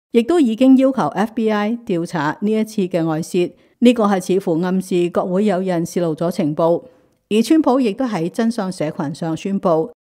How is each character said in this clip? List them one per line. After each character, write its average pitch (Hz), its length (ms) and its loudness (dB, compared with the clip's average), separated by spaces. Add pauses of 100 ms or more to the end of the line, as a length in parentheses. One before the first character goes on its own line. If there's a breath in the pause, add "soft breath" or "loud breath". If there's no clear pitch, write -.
(120)
亦 233 120 4
都 339 160 2
已 220 160 2
經 262 220 6
要 269 140 4
求 196 180 -2
F 214 260 -2
B 220 160 0
I 214 340 -2
調 170 180 -2
查 156 380 -4
呢 202 100 0
一 220 120 0
次 220 240 -4
嘅 165 180 -2
外 160 160 -2
泄。 175 320 -2 (240 soft breath)
呢 240 160 6
個 233 120 0
係 202 140 2
似 185 240 0
乎 165 180 0
暗 185 200 0
示 175 300 -2
國 196 160 -2
會 185 180 0
有 185 140 0
人 180 260 -2
泄 180 160 -4
露 165 140 -2
咗 175 160 -2
情 156 240 -2
報。 165 260 2 (480 soft breath)
而 220 140 2
川 320 180 4
普 269 180 2
亦 226 140 0
都 262 120 -4
喺 180 220 -4
真 226 220 -2
相 190 220 -4
社 156 180 -4
群 160 240 -6
上 165 240 -6
宣 196 220 -4
布 160 320 0 (120)